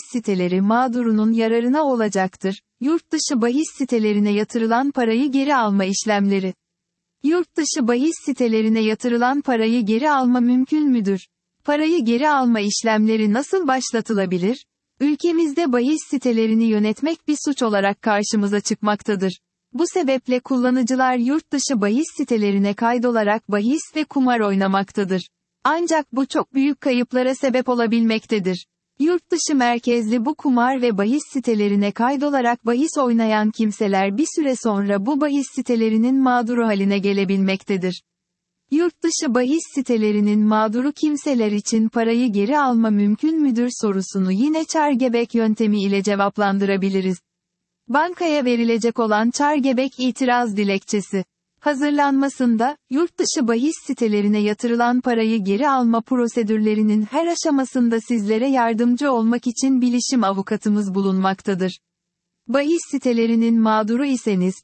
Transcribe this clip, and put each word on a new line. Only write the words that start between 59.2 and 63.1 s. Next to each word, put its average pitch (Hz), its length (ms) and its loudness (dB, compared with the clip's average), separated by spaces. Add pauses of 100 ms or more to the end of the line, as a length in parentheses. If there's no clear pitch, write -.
için 262 340 0
bilişim 247 420 0
avukatımız 196 720 -2
bulunmaktadır. 190 800 -2 (720)
Bahis 285 320 0 (120)
sitelerinin 233 680 2